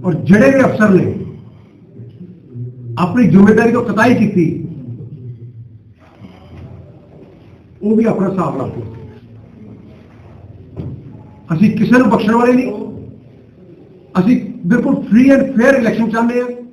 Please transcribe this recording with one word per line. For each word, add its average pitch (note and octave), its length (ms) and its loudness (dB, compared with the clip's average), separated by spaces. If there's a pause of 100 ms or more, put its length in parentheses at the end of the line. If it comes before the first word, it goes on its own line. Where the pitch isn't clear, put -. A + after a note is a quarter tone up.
ਔਰ F#3 100 0
ਜਿਹੜੇ A3 380 4
ਵੀ C4+ 120 4
ਅਫਸਰ G#3+ 260 2
ਨੇ D#3+ 240 2 (1900)
ਆਪਣੀ A#3 300 0
ਜ਼ਿੰਮੇਵਾਰੀ G#3+ 420 6
ਤੋਂ B3 140 0
ਕਤਾਈ A3 300 2
ਕੀਤੀ, F#3+ 300 2 (3250)
ਉਹ G#3+ 140 2
ਵੀ A3+ 100 4
ਆਪਣਾ F#3+ 240 0
ਹਿਸਾਬ C#3+ 280 -4
ਲਾ B2+ 100 -6
ਕੇ A#2 140 -10 (2750)
ਅਸੀਂ G3 240 2
ਕਿਸੇ A3+ 220 2
ਨੂੰ B3+ 100 2
ਬਖਸ਼ਣ A3 260 0
ਵਾਲੇ A#3+ 180 2
ਨਹੀਂ। B3 180 0 (1500)
ਅਸੀਂ G3 200 2 (280)
ਬਿਲਕੁਲ B3 280 0 (160)
free B3+ 240 4
and - 240 0
fair C4+ 220 4
election A3 300 -2
ਚਾਹੁੰਦੇ A#3+ 300 -2
ਹਾਂ B3 60 -6 (260)